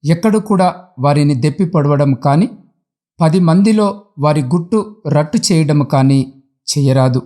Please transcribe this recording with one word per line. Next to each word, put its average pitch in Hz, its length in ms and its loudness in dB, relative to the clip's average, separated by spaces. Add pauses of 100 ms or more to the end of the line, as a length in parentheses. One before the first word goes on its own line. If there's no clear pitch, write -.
ఎక్కడ 170 320 0
కూడా 190 480 -2 (140)
వారిని 143 360 2
దెప్పి 151 300 -2
పొడవడం 143 500 0
కానీ, 147 340 0 (720)
పది 165 180 2
మందిలో 196 640 2 (160)
వారి 147 240 0
గుట్టు 175 540 -4 (120)
రట్టు 151 300 -2 (140)
చేయడం 151 320 2
కానీ 135 480 0 (460)
చేయరాదు. 131 480 0